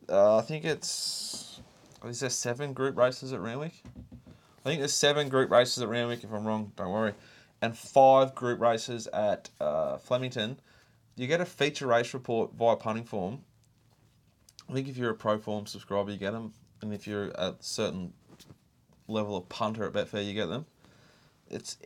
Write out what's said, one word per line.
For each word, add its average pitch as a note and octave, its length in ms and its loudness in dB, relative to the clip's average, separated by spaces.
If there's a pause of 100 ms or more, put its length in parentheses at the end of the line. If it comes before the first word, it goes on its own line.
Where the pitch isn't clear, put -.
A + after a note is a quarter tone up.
uh, G#2 280 8
I A2 40 4
think D#3 240 -4
it's, - 960 -6 (440)
is A#2 140 -8
there C3 100 -2
seven B2+ 440 -4
group C3 240 -2
races B2+ 360 2
at A2+ 60 -6
Randwick? C3 340 -6 (920)
I C3+ 40 -2
think D3+ 120 0
there's C#3+ 120 -2
seven D3 360 4
group C3 220 4
races B2 300 6
at A#2 80 -2
Randwick. A#2+ 340 -2
If G#2 100 -12
I'm G#2 120 -4
wrong, G#2+ 300 -2
don't F#2 160 -4
worry. G#2+ 220 0 (480)
And A2+ 160 -2
five C3+ 580 6
group A#2+ 240 -2
races A#2 480 0
at, G#2 420 -2 (120)
uh, D2 360 -2
Flemington. B2+ 600 -4 (560)
You B2 120 -6
get E3 140 2
a F3+ 40 0
feature D3 420 -2
race A#2 260 4
report A#2+ 400 -2
via A2+ 220 4
Punting A2+ 300 -4
Form. G#2+ 340 -6 (1300)
I - 40 -8
think C3+ 160 -4
if C3 80 -12
you're A#2+ 140 -2
a A2+ 40 -4
Pro G#2+ 240 0
Form G#2 260 -6
subscriber, G2+ 460 -4
you G2+ 60 -8
get G2 180 -4
'em. A2 180 -10 (280)
And G#2+ 120 -6
if G#2 140 -10
you're G#2 220 -4
a - 320 -4
certain F2+ 520 -6 (960)
level G#2+ 300 -2
of F2 120 -8
punter A2 360 -2
at - 80 -6
Betfair, G#2 300 -2
you G2+ 120 -4
get G#2 120 -2
them. A#2+ 180 -4 (840)
It's - 360 -10